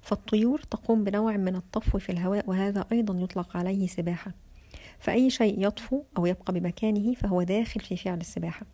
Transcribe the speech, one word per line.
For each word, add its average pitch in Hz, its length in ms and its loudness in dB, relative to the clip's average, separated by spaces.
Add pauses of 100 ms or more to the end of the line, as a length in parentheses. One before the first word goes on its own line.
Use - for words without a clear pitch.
فالطيور 220 580 0
تقوم 220 440 0
بنوع 208 340 0
من 185 180 0
الطفو 190 440 0
في 185 120 -8
الهواء، 185 380 0
وهذا 190 420 0
أيضًا 208 280 0
يطلق 180 380 -4
عليه 185 300 0
سباحة. 175 440 -4 (680)
فأي 254 300 4
شيء 202 380 2
يطفو 254 360 -2 (140)
أو 175 80 2
يبقى 180 280 0
بمكانه 208 600 0
فهو 185 300 2
داخل 214 360 0
في - 180 -4
فعل 180 200 -2
السباحة. 170 560 -6